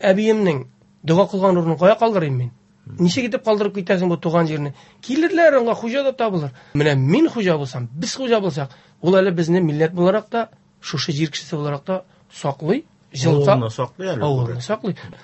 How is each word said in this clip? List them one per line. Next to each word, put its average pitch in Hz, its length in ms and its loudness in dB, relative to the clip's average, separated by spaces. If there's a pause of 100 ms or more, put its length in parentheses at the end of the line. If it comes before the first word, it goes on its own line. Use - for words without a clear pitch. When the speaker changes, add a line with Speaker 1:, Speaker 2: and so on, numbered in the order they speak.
Speaker 1:
әбиемнең 196 640 2 (380)
дога 170 280 4
кылган 190 300 2
урынын 165 180 0
кая 185 220 6
калдырыйм 175 380 0
мин? 123 140 -4 (460)
Ничек 180 300 0
итеп 254 180 -4
калдырып 208 300 0
китәсең 185 340 0
бу 170 80 0
туган 165 300 0
җирне? 147 260 -6 (320)
Килерләр, 311 540 4
аңа 233 180 0
хуҗа 233 240 -4
да 269 100 0
табылыр. 185 380 -2 (240)
Менә 147 240 4
мин 185 320 4
хуҗа 185 280 0
булсам, 127 340 -8
без 170 240 -8
хуҗа 233 260 0
булсак, 143 320 -6 (260)
ул 180 140 2
әле 190 160 4
безне 175 320 2
милләт 160 320 0
буларак 190 360 0
та, 233 180 -4 (320)
шушы - 320 -6
җир 151 180 -2
кешесе - 260 -10
буларак 147 280 -6
та 185 180 -4 (300)
саклый, 160 520 -4 (280)
җылыта. 143 400 2
Speaker 2:
Авылны 117 180 0
саклый 139 380 -8
әле, 143 160 -4
Speaker 1:
Авылны 127 240 0
Speaker 2:
күрә. 120 120 -8
Speaker 1:
саклый. 208 360 -6 (280)